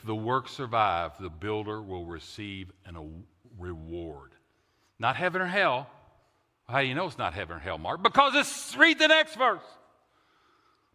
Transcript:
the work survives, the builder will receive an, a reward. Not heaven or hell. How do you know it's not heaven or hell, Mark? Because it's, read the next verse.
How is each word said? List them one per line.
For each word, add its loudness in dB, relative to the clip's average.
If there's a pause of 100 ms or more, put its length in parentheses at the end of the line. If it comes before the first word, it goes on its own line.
the -4
work -2
survives, 0
the -10
builder -6
will -10
receive -12 (160)
an, -14
a -12 (560)
reward. -10 (680)
Not 0
heaven -2
or -2
hell. 0 (840)
How 2
do 0
you -4
know -2
it's -10
not -2
heaven -8
or -12
hell, -6
Mark? -4
Because 4
it's, 0
read 8
the 8
next 6
verse. 2 (1300)